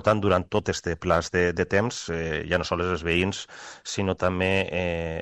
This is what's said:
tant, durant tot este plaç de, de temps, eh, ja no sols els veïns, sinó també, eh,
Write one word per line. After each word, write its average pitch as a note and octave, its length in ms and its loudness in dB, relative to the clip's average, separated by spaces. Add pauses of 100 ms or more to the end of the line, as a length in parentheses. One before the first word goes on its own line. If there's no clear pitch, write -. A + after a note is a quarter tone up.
tant, G#2+ 200 4
durant F2+ 280 4
tot G#2+ 240 0
este E2+ 220 -4
plaç E2+ 360 2
de, F2 220 4
de F2 120 0
temps, G#2+ 440 0
eh, E2 400 -4
ja F2 80 2
no E2+ 80 -2
sols F2 220 -2
els E2+ 180 -2
veïns, F2 400 0 (380)
sinó F#2+ 320 -2
també, F#2 560 0
eh, E2+ 500 -2